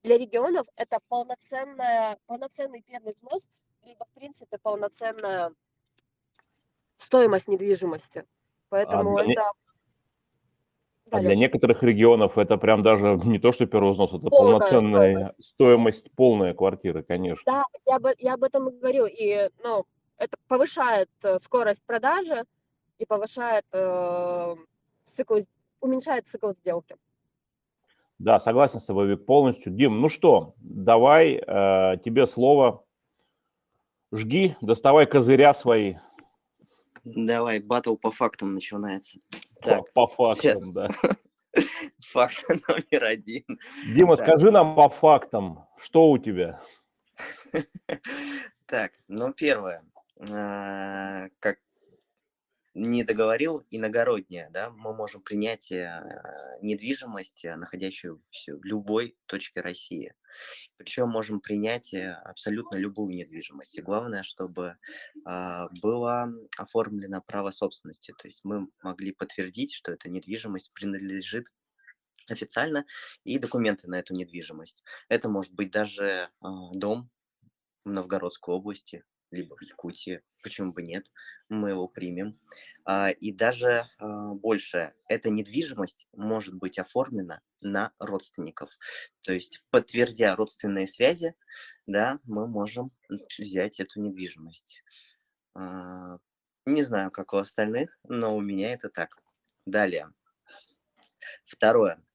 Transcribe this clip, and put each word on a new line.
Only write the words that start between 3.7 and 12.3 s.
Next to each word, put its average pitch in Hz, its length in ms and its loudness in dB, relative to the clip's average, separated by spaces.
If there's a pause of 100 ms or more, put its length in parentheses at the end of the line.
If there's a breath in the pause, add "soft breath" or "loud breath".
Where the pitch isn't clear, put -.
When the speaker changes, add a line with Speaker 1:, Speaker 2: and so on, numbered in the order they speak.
Speaker 1:
либо, 233 200 -20
в - 80 -20
принципе, 269 460 -18
полноценная 202 960 -6 (1500)
стоимость 220 500 4
недвижимости. 185 760 -4 (580)
Speaker 2:
А 196 200 0
Speaker 1:
Поэтому - 0 -
Speaker 2:
для 202 220 0
не-, 233 120 0
Speaker 1:
это 214 140 -2 (1600)
Speaker 2:
а 107 60 0
Speaker 1:
Да, - 20 2
Speaker 2:
для 98 160 4
Speaker 1:
Лёш. - 0 -
Speaker 2:
некоторых 120 480 4
регионов 110 540 6